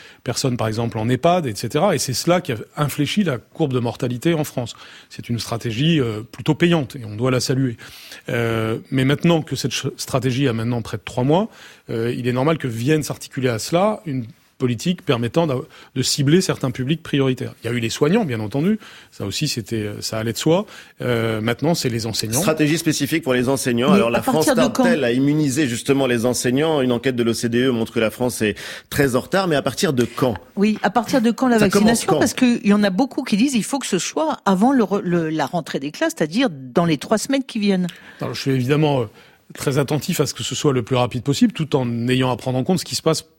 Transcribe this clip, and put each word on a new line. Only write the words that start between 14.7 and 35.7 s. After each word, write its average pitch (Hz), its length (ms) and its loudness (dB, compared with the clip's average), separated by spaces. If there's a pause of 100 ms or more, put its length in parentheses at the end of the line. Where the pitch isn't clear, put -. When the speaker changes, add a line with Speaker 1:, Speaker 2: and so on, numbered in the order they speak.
Speaker 1:
permettant 123 420 0
d'a-, 131 100 -2 (380)
de 131 80 -2
cibler 147 380 2
certains 139 300 -2
publics 135 320 -4
prioritaires. 131 600 -2
Il - 40 -6
y 117 40 -4
a 120 60 -2
eu 123 40 -2
les 113 100 -2
soignants, 190 340 2
bien 117 160 -4
entendu. 143 380 0 (320)
Ça - 160 -10
aussi, 135 220 -4
c'était, 107 420 -6 (100)
ça 110 180 -6
allait 113 140 -4
de - 60 -8
soi. 175 260 2 (380)
Euh, 113 380 0
maintenant, 120 340 0
c'est - 160 -2
les 113 160 -4
enseignants. 113 340 -2
Speaker 2:
Stratégie 156 380 2
spécifique 151 460 -2
pour 131 100 2
les 123 140 2
enseignants. 127 420 2
Speaker 3:
Mais - 60 8
Speaker 2:
Alors, - 120 4
Speaker 3:
à 120 40 -2
Speaker 2:
la 117 100 0
France 196 240 2
Speaker 3:
partir - 80 4
de 254 140 4
quand ? 240 160 0
Speaker 2:
tarde-t-elle 160 200 2
à 120 80 2
immuniser 143 540 2
justement 135 400 0
les 120 180 2
enseignants ? 131 560 2
Une 127 120 2
enquête 120 240 0
de 120 80 0
l'O 113 100 2
C 117 140 -2
D 120 160 2
E 131 80 2
montre 113 200 -2
que 117 80 0
la 107 100 2
France 123 300 -2
est 107 140 2 (360)
très 139 260 2
en 123 40 2
retard. 185 280 -2
Mais 151 80 2
à 135 60 0
partir 151 300 0
de 123 120 2
quand ? 113 320 0 (200)
Speaker 3:
Oui, 208 260 2
à - 60 2
partir 240 320 0
de 226 120 2
quand 262 160 0
la 233 100 4
Speaker 2:
Ça 208 100 4
commence 202 200 4
Speaker 3:
vaccination ? 226 240 2
Speaker 2:
quand ? 294 80 4
Speaker 3:
Parce 294 140 2
qu'il 240 320 2
y 202 60 6
en 208 120 4
a 202 60 4
beaucoup 254 340 -2
qui 220 120 -2
disent 269 180 2
il 208 100 0
faut 277 160 -4
que - 80 -8
ce 185 100 0
soit 302 480 -2
avant 202 260 4
le 247 120 4
re-, 190 180 -2
le, 170 280 0
la 151 160 -2
rentrée 160 340 -4